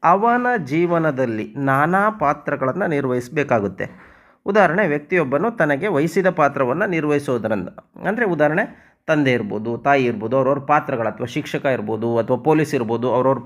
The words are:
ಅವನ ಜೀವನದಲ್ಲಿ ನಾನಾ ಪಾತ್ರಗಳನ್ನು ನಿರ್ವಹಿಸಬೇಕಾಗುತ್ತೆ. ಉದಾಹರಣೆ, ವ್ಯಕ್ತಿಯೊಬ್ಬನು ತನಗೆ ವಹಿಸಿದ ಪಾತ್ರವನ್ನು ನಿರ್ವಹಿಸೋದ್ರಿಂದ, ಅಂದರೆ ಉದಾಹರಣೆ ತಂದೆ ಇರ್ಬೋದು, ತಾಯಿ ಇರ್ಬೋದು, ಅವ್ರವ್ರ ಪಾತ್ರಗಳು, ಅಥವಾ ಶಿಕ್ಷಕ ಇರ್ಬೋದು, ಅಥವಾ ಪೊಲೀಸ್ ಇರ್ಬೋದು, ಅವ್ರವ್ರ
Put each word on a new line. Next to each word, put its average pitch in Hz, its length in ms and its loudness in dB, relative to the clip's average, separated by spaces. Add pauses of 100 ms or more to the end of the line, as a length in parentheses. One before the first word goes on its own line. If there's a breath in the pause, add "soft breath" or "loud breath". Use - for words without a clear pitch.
ಅವನ 233 440 2 (180)
ಜೀವನದಲ್ಲಿ 143 920 0
ನಾನಾ 151 520 2
ಪಾತ್ರಗಳನ್ನು 147 760 -2
ನಿರ್ವಹಿಸಬೇಕಾಗುತ್ತೆ. 123 1300 -2 (320 loud breath)
ಉದಾಹರಣೆ, 196 400 4
ವ್ಯಕ್ತಿಯೊಬ್ಬನು 147 640 0
ತನಗೆ 151 360 0
ವಹಿಸಿದ 175 420 0
ಪಾತ್ರವನ್ನು 143 560 0
ನಿರ್ವಹಿಸೋದ್ರಿಂದ, 143 840 -2 (380)
ಅಂದರೆ 226 180 -2
ಉದಾಹರಣೆ 165 720 -2 (120)
ತಂದೆ 151 240 2
ಇರ್ಬೋದು, 110 460 -2
ತಾಯಿ 139 280 2
ಇರ್ಬೋದು, 113 320 -2
ಅವ್ರವ್ರ 135 220 2
ಪಾತ್ರಗಳು, 139 480 0
ಅಥವಾ 120 200 -6
ಶಿಕ್ಷಕ 147 380 -6
ಇರ್ಬೋದು, 117 520 -2
ಅಥವಾ 117 200 2
ಪೊಲೀಸ್ 151 380 2
ಇರ್ಬೋದು, 117 380 -2
ಅವ್ರವ್ರ 127 320 2